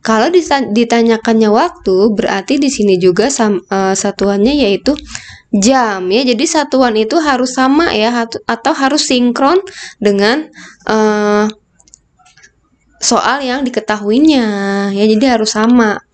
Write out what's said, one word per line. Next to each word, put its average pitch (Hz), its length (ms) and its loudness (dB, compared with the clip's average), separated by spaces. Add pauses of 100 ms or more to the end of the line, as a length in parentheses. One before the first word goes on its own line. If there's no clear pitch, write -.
kalau 220 240 0
disa-, 311 400 0
ditanyakannya 226 800 2
waktu, 214 640 0
berarti 202 480 -2
di 285 80 0
sini 196 320 0
juga 185 320 2
sam-, 214 320 -2
eh, 196 320 -2
satuannya 202 640 0
yaitu 202 320 0 (640)
jam, 208 560 0
ya. 233 80 2
Jadi 254 240 0
satuan 262 560 0
itu 220 160 -2
harus 262 400 -2
sama, 269 400 2
ya, 220 160 0
hatu-, 233 320 -6
atau 254 320 -2
harus 277 320 -2
sinkron 269 560 2 (320)
dengan, 208 560 0 (320)
eh, 214 640 0 (1500)
soal 240 400 -2
yang 262 240 -4
diketahuinya, 233 800 0 (480)
ya. 202 160 0
Jadi 220 160 2
harus 220 320 0
sama 220 400 2 (180)